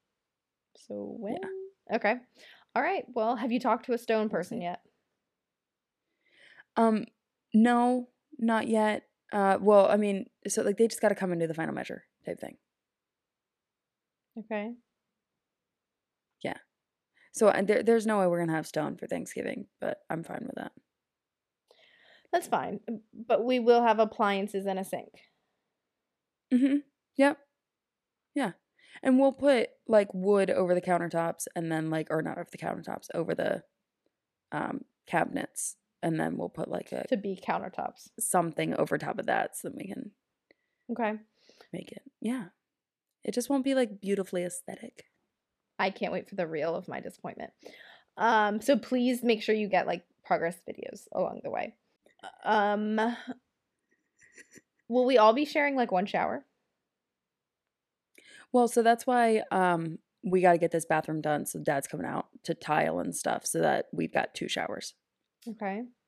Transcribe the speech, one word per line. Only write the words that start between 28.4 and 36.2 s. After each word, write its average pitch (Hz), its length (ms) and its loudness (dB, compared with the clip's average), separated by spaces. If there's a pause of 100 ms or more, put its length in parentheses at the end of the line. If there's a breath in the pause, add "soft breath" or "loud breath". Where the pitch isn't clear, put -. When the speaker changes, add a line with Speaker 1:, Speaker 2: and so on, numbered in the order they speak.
Speaker 2:
And 262 180 4
we'll 269 120 6
put, 262 380 2 (180)
like, 208 260 4
wood 190 360 2
over 180 260 2
the 175 60 0
countertops 170 720 -2
and 165 160 -2
then, 160 180 -2
like, 156 200 -2
or 156 120 0
not 156 160 -6
over 170 140 -10
the - 60 -16
countertops, - 560 -8
over 160 220 -2
the, - 280 -2 (880)
um, - 300 -6 (240)
cabinets. - 720 -4 (240)
And 160 180 0
then 160 180 -2